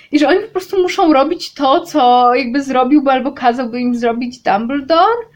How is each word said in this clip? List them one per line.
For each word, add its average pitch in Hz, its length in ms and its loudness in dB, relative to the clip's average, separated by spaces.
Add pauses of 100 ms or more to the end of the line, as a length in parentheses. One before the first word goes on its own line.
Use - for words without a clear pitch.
(120)
i 294 80 2
że 285 80 4
oni 370 120 2
po 415 80 -6
prostu 370 340 -4
muszą 370 320 0
robić 285 400 -2
to, 285 280 0
co 247 540 2
jakby 262 280 -2
zrobiłby 262 480 2
albo 262 200 -2
kazałby 247 480 -2
im 247 160 -2
zrobić 233 440 -4
Dumbledore. 285 960 0